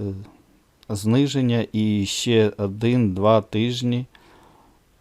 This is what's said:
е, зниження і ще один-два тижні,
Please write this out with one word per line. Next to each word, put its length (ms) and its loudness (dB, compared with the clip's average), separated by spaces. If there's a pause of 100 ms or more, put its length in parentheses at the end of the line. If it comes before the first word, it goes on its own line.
е, 140 -6 (720)
зниження 840 0
і 340 0
ще 520 2
один-два 840 2
тижні, 640 -4 (960)